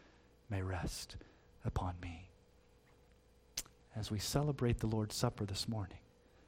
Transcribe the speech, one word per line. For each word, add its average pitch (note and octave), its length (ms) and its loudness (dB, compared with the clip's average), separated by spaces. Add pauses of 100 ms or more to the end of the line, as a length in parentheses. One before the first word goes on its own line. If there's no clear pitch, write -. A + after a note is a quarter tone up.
(480)
may G2 140 0
rest - 540 -4 (480)
upon F2 360 -2
me." F2 280 -10 (1700)
As F2+ 120 -4
we G#2 120 0
celebrate C3 580 4
the A#2 80 2
Lord's G#2+ 300 2
Supper A#2+ 280 2
this G2 240 -2
morning, G#2+ 300 -4 (500)